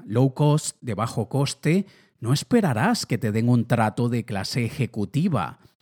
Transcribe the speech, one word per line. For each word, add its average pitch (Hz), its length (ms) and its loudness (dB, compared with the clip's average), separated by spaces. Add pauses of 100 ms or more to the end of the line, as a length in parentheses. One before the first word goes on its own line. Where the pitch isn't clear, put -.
low 127 280 2
cost, 147 480 2
de 120 120 -6
bajo 107 360 -4
coste, 143 560 0 (340)
no 117 140 0
esperarás 185 720 0
que 120 120 -2
te 107 140 -2
den 113 160 0
un 120 180 4
trato 117 440 0
de 117 160 -4
clase 113 400 -4
ejecutiva. 113 920 -4 (220)